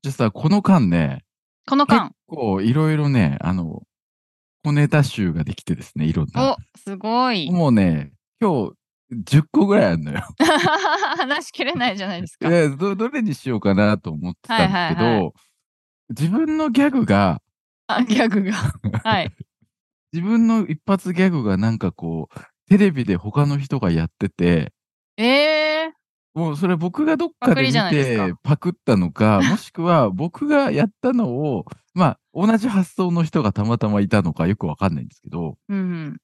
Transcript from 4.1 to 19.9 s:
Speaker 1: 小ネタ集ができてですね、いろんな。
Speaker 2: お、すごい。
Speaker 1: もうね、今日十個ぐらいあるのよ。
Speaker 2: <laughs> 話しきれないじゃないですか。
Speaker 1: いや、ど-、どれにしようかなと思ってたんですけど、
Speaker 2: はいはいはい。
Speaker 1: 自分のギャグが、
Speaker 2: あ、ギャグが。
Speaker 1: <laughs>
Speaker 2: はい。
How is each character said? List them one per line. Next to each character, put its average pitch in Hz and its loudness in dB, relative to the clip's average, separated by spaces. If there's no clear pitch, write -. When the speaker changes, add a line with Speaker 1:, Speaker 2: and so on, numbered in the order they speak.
Speaker 1:
小 147 0
ネ 147 2
タ 151 4
集 95 -2
が 78 -4
で - -8
き - -20
て 90 -4
で - -6
す - -14
ね、 76 -4
い 80 0
ろ 78 0
ん - -12
な。 269 0
Speaker 2:
お、 - -4
す 202 -12
ご 233 -2
い。 170 -2
Speaker 1:
も 170 2
う - 4
ね、 82 2
今 147 0
日 - -20
十 151 4
個 190 2
ぐ 202 4
ら 135 6
い - 6
あ 90 2
る 82 0
の 73 -8
よ。 69 -6
Speaker 2:
<laughs> 339 -2
話 294 -4
し - -18
き - -6
れ 294 -4
な 247 -2
い 196 -8
じ 196 -8
ゃ 185 -6
な 180 -6
い 175 -8
で 175 -10
す - -20
か。 - -4
Speaker 1:
い - 2
や、 160 4
ど-、 175 -4
ど 226 -2
れ 277 -4
に 196 -2
し - -8
よ 120 -2
う - -2
か 98 2
な 104 4
と 85 -10
思 78 -8
っ - -10
て - -18
た 226 0
ん - 2
で - 4
す - 0
け 196 -2
ど、 165 -2
Speaker 2:
は 117 2
い - 2
は 107 2
い - 0
は 76 -4
い。 - -14
Speaker 1:
自 131 -4
分 311 0
の 311 -2
ギ 269 2
ャ 285 2
グ 269 0
が、 98 2
Speaker 2:
あ、 240 0
ギ 220 0
ャ 233 4
グ 196 0
が。 190 -2
Speaker 1:
<laughs> 101 -4
Speaker 2:
は 196 0
い。 117 -6